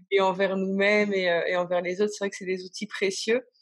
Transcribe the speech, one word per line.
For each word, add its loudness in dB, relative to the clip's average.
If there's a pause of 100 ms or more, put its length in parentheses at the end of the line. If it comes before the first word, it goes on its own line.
(120)
et 4
envers 2
nous-mêmes 2
et, 2
heu, 2
et 0
envers 0
les -2
autres, 0
c'est -4
vrai -2
que -14
c'est -10
des -4
outils -10
précieux. -2 (180)